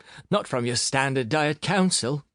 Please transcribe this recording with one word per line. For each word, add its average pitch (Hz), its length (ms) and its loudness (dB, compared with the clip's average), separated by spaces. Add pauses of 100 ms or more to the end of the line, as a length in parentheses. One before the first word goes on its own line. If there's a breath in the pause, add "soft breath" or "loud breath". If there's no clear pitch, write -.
(300 loud breath)
Not 202 160 0
from 120 200 -2
your 120 100 0
standard 135 520 0
diet 151 320 0
council. 175 640 0 (100)